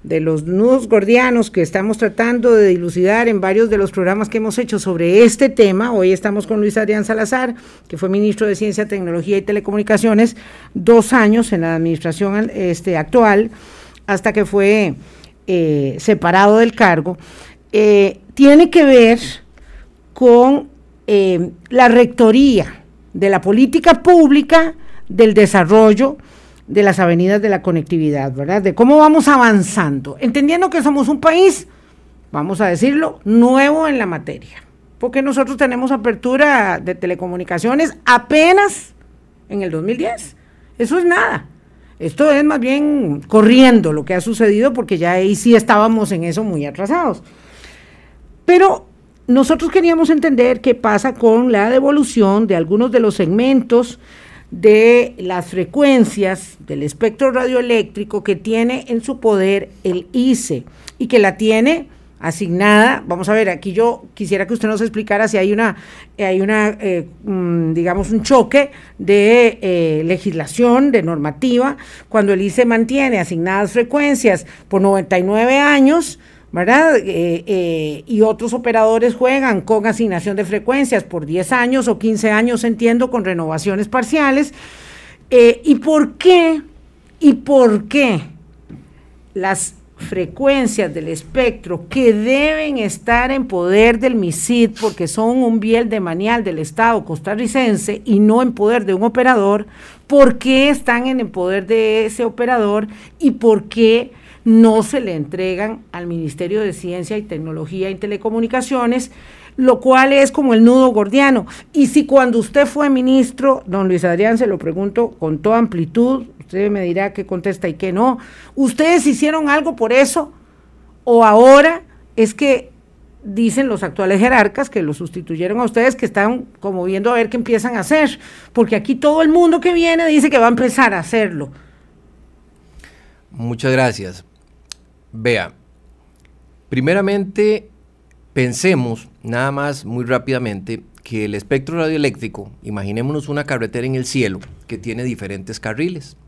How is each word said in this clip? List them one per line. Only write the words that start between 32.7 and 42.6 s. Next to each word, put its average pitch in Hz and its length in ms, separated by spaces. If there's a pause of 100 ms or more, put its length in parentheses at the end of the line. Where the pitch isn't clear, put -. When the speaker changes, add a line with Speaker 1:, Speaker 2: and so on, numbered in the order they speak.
Speaker 1:
nuevo 262 640
en 277 100
la 214 80
materia, - 560 (360)
porque 262 220
nosotros 269 360
tenemos 247 340
apertura 240 880
de 180 160
telecomunicaciones 180 1120
apenas 339 880 (540)
en 202 140
el 175 100
dos 160 100
mil 220 140
diez. 339 400 (420)
Eso 240 200
es 349 60
nada. 339 440 (500)
Esto 170 320
es 285 140
más 302 160